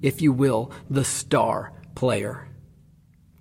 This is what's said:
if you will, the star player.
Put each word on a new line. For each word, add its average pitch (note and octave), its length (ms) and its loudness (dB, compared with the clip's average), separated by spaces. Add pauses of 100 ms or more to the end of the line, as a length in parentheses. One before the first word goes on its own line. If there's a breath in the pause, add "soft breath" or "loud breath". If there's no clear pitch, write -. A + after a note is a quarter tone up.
if - 160 0
you D#3 120 6
will, B2+ 380 2 (180 loud breath)
the C3+ 160 0
star - 680 0 (240)
player. A2+ 500 -2 (960)